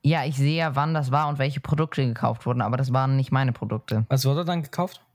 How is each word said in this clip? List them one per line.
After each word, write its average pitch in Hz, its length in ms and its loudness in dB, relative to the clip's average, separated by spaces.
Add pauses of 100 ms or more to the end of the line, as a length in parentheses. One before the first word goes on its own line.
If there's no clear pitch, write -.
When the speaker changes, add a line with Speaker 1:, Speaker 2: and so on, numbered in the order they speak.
Speaker 1:
Ja, 151 220 2
ich 139 140 -4
sehe 143 200 2
ja, 160 180 0
wann 151 180 0
das 143 180 0
war 147 160 2
und 147 120 -2
welche 139 200 0
Produkte 147 460 0
gekauft 117 400 -2
wurden, 120 160 0
aber 110 160 0
das 131 160 0
waren 131 240 2
nicht 135 140 0
meine 131 200 2
Produkte. 110 580 -2
Speaker 2:
Was 131 160 2
wurde 147 200 2
dann 170 180 -2
gekauft? - 380 -6 (140)